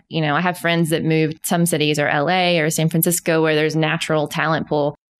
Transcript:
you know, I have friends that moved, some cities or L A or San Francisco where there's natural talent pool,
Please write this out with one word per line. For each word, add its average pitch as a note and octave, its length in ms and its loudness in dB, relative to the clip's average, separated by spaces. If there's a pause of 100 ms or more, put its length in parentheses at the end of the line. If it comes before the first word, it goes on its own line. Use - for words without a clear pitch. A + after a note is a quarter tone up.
you D#3+ 120 -2
know, D3 140 0
I D#3+ 60 2
have F3+ 180 0
friends E3+ 300 0
that D#3+ 140 0
moved, D#3+ 420 0
some E3+ 200 2
cities D3+ 320 0
or D3 100 0
L D3 220 0
A F3 300 2
or D3+ 100 0
San D#3+ 200 0
Francisco E3+ 520 0
where D#3 140 2
there's D3+ 200 0
natural D#3 520 0
talent D3+ 400 -2
pool, D3 260 -2 (260)